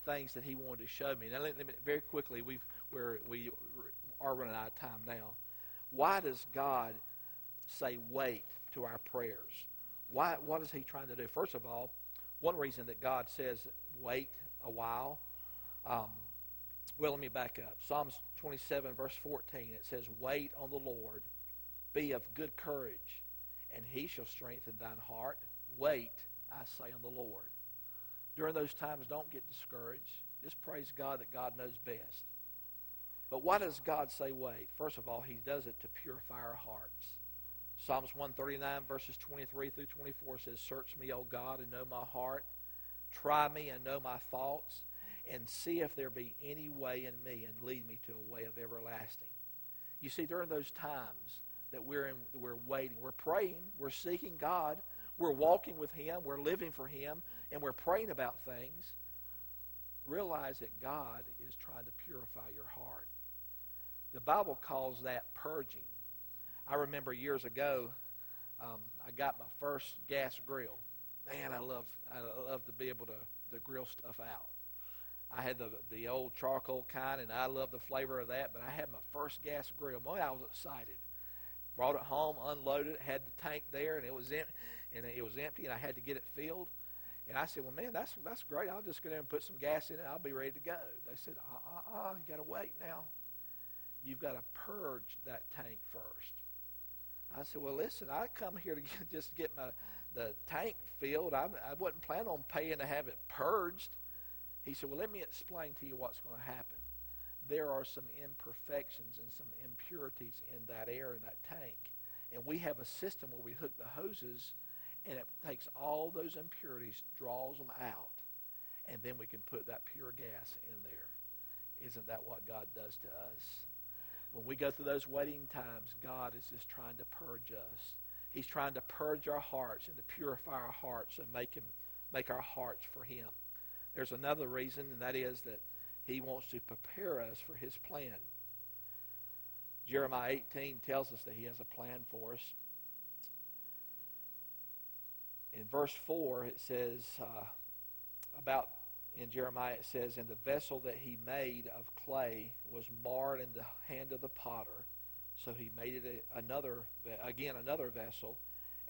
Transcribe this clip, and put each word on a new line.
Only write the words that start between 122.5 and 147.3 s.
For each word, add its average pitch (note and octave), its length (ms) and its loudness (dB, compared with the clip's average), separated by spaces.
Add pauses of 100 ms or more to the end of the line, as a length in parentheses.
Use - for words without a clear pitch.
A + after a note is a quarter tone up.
does A2 260 -8
to G2+ 100 -10
us? G2+ 560 -8 (640)
When A2+ 140 -4
we C3 100 2
go C#3 160 6
through C#3+ 140 0
those C#3 240 4
waiting C#3+ 440 2
times, A#2 520 -6
God B2+ 340 -2
is - 80 -10
just A2+ 220 -8
trying A#2+ 300 -8
to B2 80 -8
purge A#2+ 440 -8
us. G2+ 440 -8 (360)
He's C3+ 160 -2
trying C#3 280 4
to B2+ 80 -2
purge D3+ 440 2
our D3 140 4
hearts B2+ 480 0
and D#3 80 -8
to A#2+ 80 -8
purify C#3+ 480 -2
our B2 180 0
hearts B2 480 -2
and A2+ 160 -4
make B2 200 0
him, A2+ 100 -6 (500)
make C3 160 4
our B2+ 100 4
hearts B2+ 540 -2
for - 80 -8
him. A#2+ 240 -6 (680)
There's C3 180 2
another C#3 360 4
reason, C3 420 0
and A#2+ 120 -4
that B2+ 120 4
is B2+ 280 2
that A2 180 -6 (460)
he C3 160 4
wants C3 260 0
to A#2+ 120 -2
prepare D3 600 0
us A#2 160 -2 (100)
for D#3+ 80 -6
his A#2+ 220 -6
plan. C3+ 400 -4 (1700)
Jeremiah B2+ 440 6
eighteen C3+ 560 0
tells C3+ 260 4
us A2 120 -4
that G#2+ 100 -4
he A2+ 100 -4
has A#2 160 -6
a - 160 -8
plan B2 340 -4
for A2+ 220 -4
us. - 220 -4 (3000)
In A2+ 180 -4
verse C#3 220 8 (140)
four, C3 400 4
it - 120 -4
says, A#2+ 480 2 (140)
uh, A2 240 -2 (920)